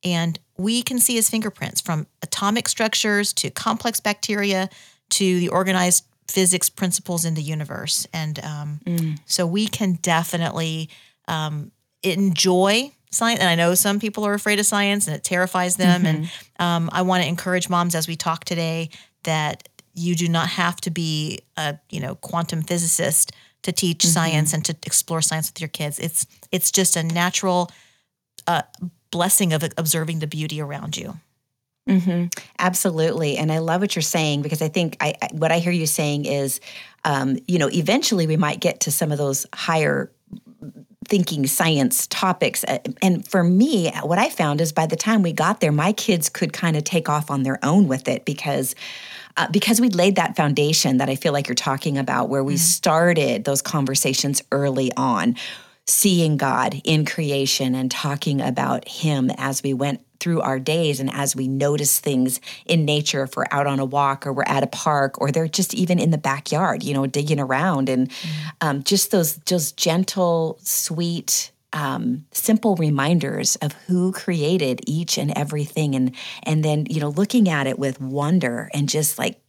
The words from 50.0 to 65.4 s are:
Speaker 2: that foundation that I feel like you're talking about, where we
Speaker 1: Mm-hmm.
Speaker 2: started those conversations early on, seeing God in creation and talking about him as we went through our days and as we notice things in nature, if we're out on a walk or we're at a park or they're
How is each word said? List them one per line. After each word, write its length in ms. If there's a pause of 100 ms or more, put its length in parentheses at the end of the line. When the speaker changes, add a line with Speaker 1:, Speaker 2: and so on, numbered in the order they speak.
Speaker 2:
that 180
foundation 640
that 120
I 60
feel 160
like 160
you're 80
talking 420
about, 300
where 160
we 120
Speaker 1:
Mm-hmm. 40
Speaker 2:
started 840
those 160
conversations 880
early 460
on, 400 (480)
seeing 500
God 480
in 220
creation 680
and 160
talking 520
about 480
him 480
as 260
we 100
went 280 (180)
through 220
our 180
days 400
and 140
as 220
we 120
notice 520
things 420 (240)
in 200
nature, 360
if 160
we're 140
out 160
on 120
a 60
walk 400
or 80
we're 140
at 160
a 40
park 540
or 100
they're 160